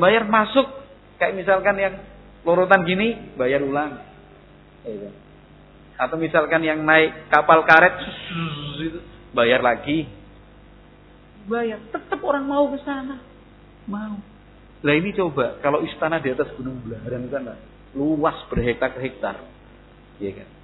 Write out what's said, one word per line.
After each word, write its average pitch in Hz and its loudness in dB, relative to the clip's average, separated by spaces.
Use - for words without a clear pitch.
bayar, 214 4
masuk. 220 2
Kayak 180 -2
misalkan 190 2
yang 190 -2
lorotan 180 4
gini, 202 0
bayar 135 2
ulang. 143 -4
Iya. 104 -12
Atau 127 -4
misalkan 160 0
yang 156 -2
naik 156 4
kapal 156 6
karet, 165 8
bayar 120 4
lagi. 127 0
Bayar. 226 -4
Tetap - -8
orang 277 -2
mau 285 2
ke 277 -8
sana. 269 -8
Mau. 208 -8
Lah, 143 4
ini 196 -2
coba, 143 -2
kalau 147 0
istana 160 -4
di 127 -4
atas 143 -4
Gunung 127 -10
Belarang 117 -10
sana, 123 -8
luas 151 0
berhektar-hektar. 123 -4
Iya 98 -10
kan? - -20